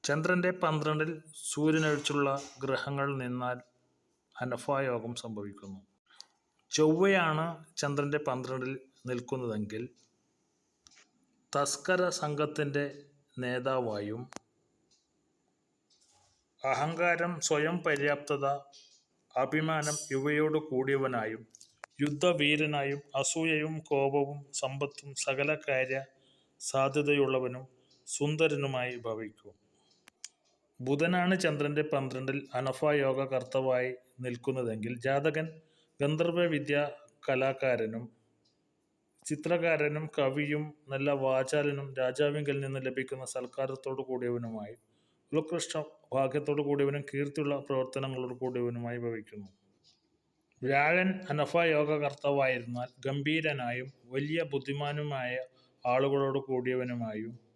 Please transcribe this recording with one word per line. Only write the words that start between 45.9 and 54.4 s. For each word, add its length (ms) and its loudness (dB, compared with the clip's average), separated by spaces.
ഭാഗ്യത്തോടു 480 0
കൂടിയവനും 400 2
കീർത്തിയുള്ള 540 -2
പ്രവർത്തനങ്ങളോട് 800 -2
കൂടിയവനുമായി 640 -2
ഭവിക്കുന്നു. 500 -8
വ്യാഴൻ 640 4
അനഫായോഗ 640 4
കർത്താവായിരുന്നാൽ 960 0
ഗംഭീരനായും 840 -2
വലിയ 380 -2